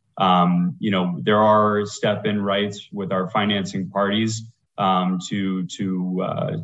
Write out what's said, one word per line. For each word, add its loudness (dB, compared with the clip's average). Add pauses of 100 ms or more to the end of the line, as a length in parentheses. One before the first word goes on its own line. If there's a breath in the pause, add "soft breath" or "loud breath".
(180)
um, 4
you -2
know, 0
there 4
are 4
step-in -2
rights -2
with -6
our 0
financing -2
parties, 0 (340)
um, 2 (100)
to, -2
to, -4
uh, -4